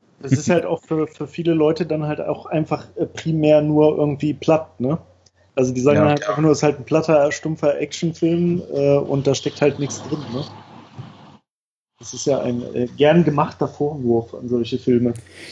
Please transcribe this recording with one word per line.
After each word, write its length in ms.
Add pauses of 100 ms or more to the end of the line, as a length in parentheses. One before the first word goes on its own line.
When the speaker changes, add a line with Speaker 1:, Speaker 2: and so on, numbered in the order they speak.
(240)
Speaker 1:
Das 80
ist 180
halt 160
auch 160
für, 240
für 220
viele 260
Leute 320
dann 220
halt 140
auch 260
einfach, 380 (100)
äh, 100
primär 560
nur 340
irgendwie 380
platt, 460
ne? 180 (580)
Also 180
die 80
sagen 180
Speaker 2:
Ja. 100
Speaker 1:
halt 180
einfach 140
nur, 100
es 80
ist 40
halt 160
ein 60
platter, 460
stumpfer 480
Actionfilm, 840 (120)
äh, 240
und 300
da 80
steckt 260
halt 180
nichts 240
drin, 160 (140)
ne? 100 (1600)
Das 140
ist 140
ja 140
ein, 200 (140)
äh, 200
gern 280
gemachter 440
Vorwurf 680
an 120
solche 300
Filme. 360 (380)